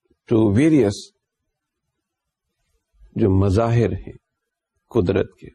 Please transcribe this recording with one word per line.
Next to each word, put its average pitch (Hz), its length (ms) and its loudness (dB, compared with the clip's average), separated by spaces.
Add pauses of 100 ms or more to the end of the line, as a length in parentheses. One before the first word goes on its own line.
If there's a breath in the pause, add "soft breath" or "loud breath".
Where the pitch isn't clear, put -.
(280)
to 110 260 0
various 127 580 0 (2000)
جو 107 120 0
مظاہر 101 640 0
ہیں - 200 -14 (760)
قدرت 98 500 -2
کے، - 160 -20